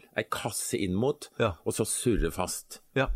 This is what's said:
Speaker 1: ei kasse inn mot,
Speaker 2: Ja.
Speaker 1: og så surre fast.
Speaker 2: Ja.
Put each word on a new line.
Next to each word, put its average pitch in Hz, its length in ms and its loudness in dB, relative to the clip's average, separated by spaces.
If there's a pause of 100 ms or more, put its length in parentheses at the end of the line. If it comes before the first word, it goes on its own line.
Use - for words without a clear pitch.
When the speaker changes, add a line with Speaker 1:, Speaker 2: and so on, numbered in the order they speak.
(160)
Speaker 1:
ei 117 140 0
kasse - 480 -4
inn 90 160 0
mot, 127 340 0 (100)
Speaker 2:
Ja. 110 160 2 (100)
Speaker 1:
og 107 100 0
så 117 100 2
surre 92 460 2
fast. - 500 -6 (140)
Speaker 2:
Ja. 131 220 2